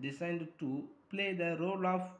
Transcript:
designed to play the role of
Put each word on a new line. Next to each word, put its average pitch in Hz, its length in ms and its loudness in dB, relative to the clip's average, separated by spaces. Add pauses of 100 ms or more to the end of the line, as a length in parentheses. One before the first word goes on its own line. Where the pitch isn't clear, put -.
designed 165 460 -2 (120)
to 139 240 -2 (280)
play 196 220 0
the 170 260 2
role 185 260 2
of 185 240 2 (100)